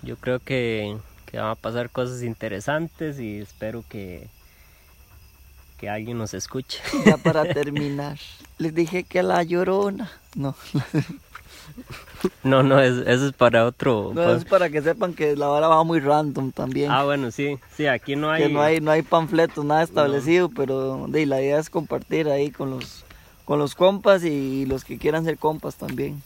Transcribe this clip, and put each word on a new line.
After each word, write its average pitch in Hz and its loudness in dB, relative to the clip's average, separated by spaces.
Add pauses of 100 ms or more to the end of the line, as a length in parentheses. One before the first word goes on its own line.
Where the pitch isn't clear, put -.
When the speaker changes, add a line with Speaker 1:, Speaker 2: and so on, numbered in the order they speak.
Speaker 1:
Yo 123 -12
creo 127 -4
que, 113 -4 (300)
que - -12
van 110 -4
a 113 -4
pasar 120 -6
cosas 123 -6
interesantes 139 -6
y 107 -8
espero 110 -10
que, 95 -14 (1500)
que 101 -10
alguien 107 -6
nos 110 -8
escuche. - -10 (260)
Speaker 2:
Ya 160 6
para 156 2
Speaker 1:
<laughs> 175 -2
Speaker 2:
terminar, 143 -4 (420)
les 160 -4
dije 170 -2
que 180 -2
la 180 2
Llorona. 190 -2 (260)
No. 139 -4 (180)
<laughs> 139 -2 (1500)
Speaker 1:
No, 131 6
no, 135 6
es-, 127 4
eso 127 4
es 135 -4
para 117 6
otro 117 0
Speaker 2:
No, 160 -2
Speaker 1:
pod- 170 4
Speaker 2:
es 170 -4
para 180 4
que 147 -2
sepan 165 -2
que 151 0
la 143 0
vara 147 4
va 160 6
muy 165 2
random 143 2
también. 139 -2
Speaker 1:
Ah, 131 2
bueno, 143 -2
sí, 143 -4 (180)
sí, 151 -2
aquí 139 -2
no 151 -2
hay 160 2
Speaker 2:
Que 147 2
no 143 2
hay, 156 4
no 151 2
hay 160 4
panfletos, 165 2
nada 151 2
Speaker 1:
No. 170 2
Speaker 2:
establecido, 156 2
pero 135 -4
de, 147 0
la 135 0
idea 143 2
es 156 -8
compartir 151 -4
ahí 143 0
con 135 -8
los, 131 -12 (400)
con 147 0
los 143 -2
compas 190 4
y 135 -2
los 131 -4
que 123 -12
quieran 156 0
ser 156 -2
compas 151 -2
también. 139 -8